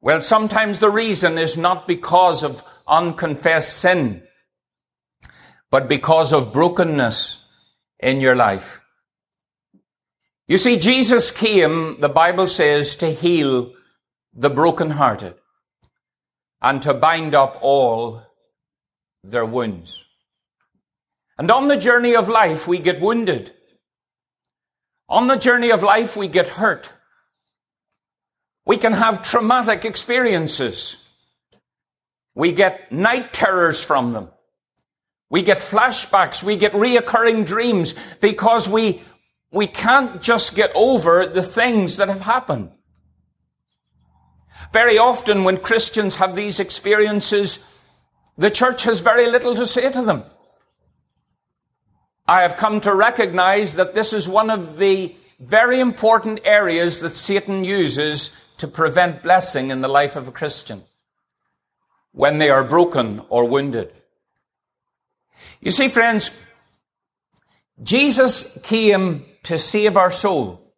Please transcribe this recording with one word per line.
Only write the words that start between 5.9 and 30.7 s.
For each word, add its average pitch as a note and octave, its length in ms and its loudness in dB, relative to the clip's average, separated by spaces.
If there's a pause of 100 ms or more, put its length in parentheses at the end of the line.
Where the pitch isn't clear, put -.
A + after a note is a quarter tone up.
of B2+ 220 0
brokenness D#3 880 -2 (560)
in C3+ 220 -2
your C3 140 4
life. G#2 460 -2 (1700)
You F3 100 2
see, A#3+ 200 2
Jesus A#3 540 2
came, E3 720 0
the D3 60 0
Bible F3 380 2
says, D3 520 0
to E3 120 -4
heal D3 640 0 (580)
the A#2+ 200 -2
brokenhearted D3 800 -2 (1300)
and C3 220 0
to C#3+ 100 0
bind D#3 400 0
up C3+ 300 2
all A#2 580 0 (1000)
their A2+ 200 -4
wounds. A2 640 -8 (1300)
And D#3+ 100 -4
on C4 180 2
the C#4+ 100 2
journey A#3+ 380 2
of G#3 140 0
life, F#3 380 0
we F3+ 100 0
get D#3+ 240 -2
wounded. G3 540 -4 (1500)
On A3+ 160 2
the C4 100 2
journey A#3+ 360 2
of G#3 100 2
life, G#3+ 340 0
we G3+ 120 -6
get E3 180 0
hurt. F#3 460 -4 (1800)
We A#3+ 100 2
can A3+ 160 0
have A3 280 0
traumatic A3+ 640 0
experiences. F#3+ 1200 -4 (1300)